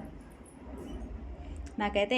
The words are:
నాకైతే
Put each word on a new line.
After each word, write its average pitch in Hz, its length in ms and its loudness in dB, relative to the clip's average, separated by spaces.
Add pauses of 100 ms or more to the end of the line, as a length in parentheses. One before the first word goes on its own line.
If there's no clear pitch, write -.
(1800)
నాకైతే 208 360 6